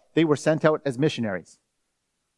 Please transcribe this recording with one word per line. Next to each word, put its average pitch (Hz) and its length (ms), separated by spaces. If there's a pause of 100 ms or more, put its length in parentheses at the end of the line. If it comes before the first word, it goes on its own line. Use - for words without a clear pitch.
(140)
they 160 100
were 151 120
sent 156 280
out 156 200
as 123 140
missionaries. 110 600 (800)